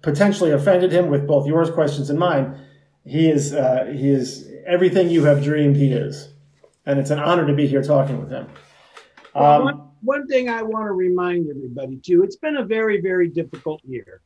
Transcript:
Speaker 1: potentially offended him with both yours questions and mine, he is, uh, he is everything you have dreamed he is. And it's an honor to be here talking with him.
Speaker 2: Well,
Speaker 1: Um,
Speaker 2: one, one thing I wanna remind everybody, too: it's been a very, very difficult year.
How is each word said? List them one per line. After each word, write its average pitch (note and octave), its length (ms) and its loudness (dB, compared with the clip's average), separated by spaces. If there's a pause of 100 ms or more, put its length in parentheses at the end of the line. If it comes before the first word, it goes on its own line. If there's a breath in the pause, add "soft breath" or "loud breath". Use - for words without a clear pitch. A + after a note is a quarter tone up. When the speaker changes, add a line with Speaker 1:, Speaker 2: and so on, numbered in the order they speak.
Speaker 1:
potentially F3 480 2
offended F3+ 420 2
him F3 160 2
with C#3+ 180 0
both C#3+ 200 2
yours D#3+ 240 2
questions C#3+ 400 -2
and D3 80 -2
mine, D#3+ 400 -2 (460 loud breath)
he D#3 260 2
is, C#3+ 240 0
uh, B2+ 400 0
he C#3 160 0
is B2+ 400 -2 (160)
everything F3+ 420 2
you E3 160 2
have C#3+ 180 4
dreamed D3 340 2
he C#3 160 2
is. - 400 -6 (560)
And C#3 120 0
it's B2 100 -6
an D3 80 0
honor D#3+ 300 0
to D3 40 2
be C#3+ 140 0
here C3+ 160 0
talking - 380 -2
with - 100 -12
him. C3 160 -12 (880 loud breath)
Speaker 2:
Well, C#3+ 100 2 (160)
Speaker 1:
Um, C#3 40 0
Speaker 2:
one, D3 240 -4 (140)
one C#4 260 -2
thing B3+ 200 0
I A3+ 140 -6
wanna A3 300 -6
remind F3+ 580 -2
everybody, C3 460 -10
too: F3+ 260 2
it's G3 140 -2
been D4+ 220 -4
a A#3 60 -4
very, G#3+ 360 -2
very F3+ 280 0
difficult D#3 560 -8
year. B2+ 420 -14